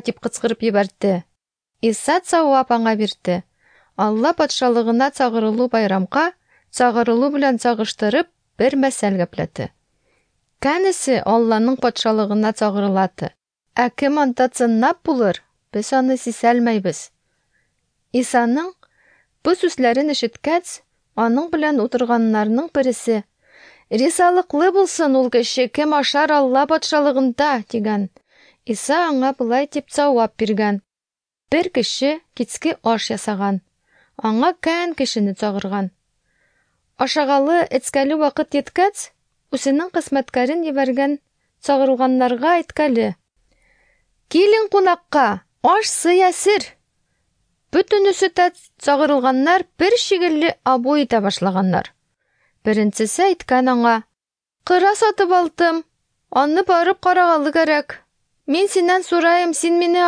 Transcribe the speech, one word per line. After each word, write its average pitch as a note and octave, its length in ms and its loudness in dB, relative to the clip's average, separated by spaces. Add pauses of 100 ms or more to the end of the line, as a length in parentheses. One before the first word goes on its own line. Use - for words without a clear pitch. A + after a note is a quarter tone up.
дип - 240 -6
кычкырып A3+ 400 -4
җибәрде. G3 560 -2 (600)
Иса A#3 440 0
җавап C#4 480 2
аңа A3+ 240 0
бирде. F#3 460 -4 (520)
Алла A3 380 0
патшалыгына B3 800 0
чагырылу A3+ 540 0
байрамга A3 640 0 (420)
чагырылу A#3+ 560 2
белән C#4 320 0
чагыштырып A3+ 640 -2 (320)
бер C4+ 160 2
мәсәл G#3+ 480 0
гәпләде. D#3+ 480 -8 (920)
Кәнесе D#4+ 600 0
Алланың A3+ 560 0
патшалыгына A3 720 0
чагырылаты. G3 800 -2 (440)
Ә A#3+ 160 0
кем C#4+ 260 -2
анда B3+ 300 0
чынлап A#3+ 560 0
булыр, A#3+ 380 0 (300)
без G#3 200 -6
аны C4 240 2
сизәлмәйбез. A#3 960 -2 (1040)
Исаның B3+ 540 0 (720)
бу D#4+ 80 2
сүзләрен C4+ 600 0
ишеткәч, D4 640 -4 (340)
аның A#3 380 -2
белән D4+ 300 0
утырганнарның A#3 880 0
бересе: A#3+ 520 -2 (640)
"Ризалыклы F4 840 2
булсын E4 480 2
ул B3+ 140 0
кеше, B3 340 0
кем D4+ 240 -2
ашар D4 400 0
Алла C4+ 380 2
патшалыгында", C#4+ 800 0 (180)
дигән. G#3 380 -4 (580)
Иса C#4 460 -2
аңа C4+ 260 0
болай A#3+ 320 -2
дип - 240 -8
җавап C4 480 0
биргән: G#3 400 -2 (720)
Бер F4 160 0
кеше C#4 540 -2 (120)
кичке - 480 -6
аш A3+ 280 -2
ясаган. G3+ 500 -4 (560)
Аңа A#3+ 400 0
кән E4+ 400 -4
кешене G#3 380 -2
чагырган. G3 580 -6 (1040)
Ашагалы, C#4+ 720 2
эчкәле C#4 480 -2
вакыт D4+ 400 -2
еткәч, - 560 -2 (400)
үзенең D4 400 -2
хезмәткәрен C#4 720 -2
җибәргән, C#4 560 -2 (400)
чагырылганнарга C4 1000 2
әйткәле: A#3 500 -2 (1160)
"Килен G#4 400 2
кунакка, D4+ 760 0 (180)
аш G4 240 2
сый F4 400 0
әсер". F#4+ 380 0 (1080)
Бөтенесе G4 640 2
дә F4+ 140 2 (340)
чагырылганнар C#4+ 800 2 (160)
бер G4 240 2
шигелле E4+ 640 0
абу C4 340 0
итә A#3+ 240 0
башлаганнар. F#3 720 -2 (720)
Беренчесе G#3+ 640 0
әйткән B3+ 420 0
аңа: A#3 320 2 (640)
"Кыра F#4 320 2
сатып G4 320 2
алдым, E4+ 540 0 (480)
аны D4+ 340 2
барып F4+ 400 2
карагалы E4+ 480 2
кирәк. D#4 460 0 (480)
Мин F4 180 0
синнән F4+ 400 0
сораем, E4+ 480 2
син E4+ 240 0
мине F4 300 2